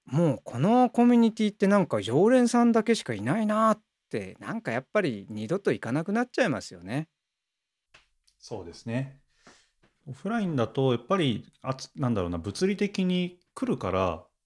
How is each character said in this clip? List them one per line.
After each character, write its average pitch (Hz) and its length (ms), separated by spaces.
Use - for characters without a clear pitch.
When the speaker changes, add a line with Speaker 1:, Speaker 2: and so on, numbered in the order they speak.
Speaker 1:
も 156 300
う - 60
こ - 160
の 233 320
コ 240 160
ミ 240 120
ュ - 20
ニ 226 140
テ 214 140
ィ 202 60
っ - 20
て 196 120
な 202 100
ん 185 80
か 107 160
常 139 280
連 247 180
さ 240 160
ん 233 80
だ 220 120
け 226 120
し - 80
か 120 100
い 98 80
な 156 200
い 214 40
な」 214 300
っ - 60
て、 92 300
な 117 140
ん 226 80
か 123 100
や 120 80
っ 131 140
ぱ 214 80
り 110 280
二 107 180
度 180 120
と 190 140
行 107 80
か 113 100
な 156 140
く 202 80
な 233 80
っ 247 100
ち - 80
ゃ 254 60
い 180 40
ま 104 120
す - 120
よ 90 80
ね。 120 280
Speaker 2:
そ 101 220
う 85 40
で 82 80
す - 120
ね。 131 340
オ 135 60
フ - 160
ラ 233 100
イ 202 60
ン 165 100
だ 117 120
と 135 260
や 113 40
っ - 80
ぱ 196 120
り、 135 340
あ 131 140
つ-、 - 200
な 131 140
ん 117 40
だ 101 80
ろ 87 60
う 87 40
な、 87 60
物 101 300
理 202 100
的 196 280
に 180 340
来 - 120
る 240 120
か 92 140
ら、 92 340